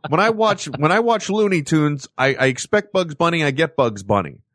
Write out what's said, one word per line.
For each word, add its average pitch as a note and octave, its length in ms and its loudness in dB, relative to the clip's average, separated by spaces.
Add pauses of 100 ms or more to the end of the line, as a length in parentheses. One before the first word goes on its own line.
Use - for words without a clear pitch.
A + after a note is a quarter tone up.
When D#3 120 2
I A3 100 2
watch, G#3+ 360 0
when D3 260 0
I G#3+ 80 2
watch A#3 300 0
Looney G3 320 0
Tunes, D3 440 0 (100)
I, C3 180 2
I C3 120 0
expect G3+ 460 -2
Bugs F3 220 -2
Bunny, E3+ 280 0
I D3 100 2
get D#3 220 -2
Bugs A2 280 0
Bunny. G2 340 -2 (180)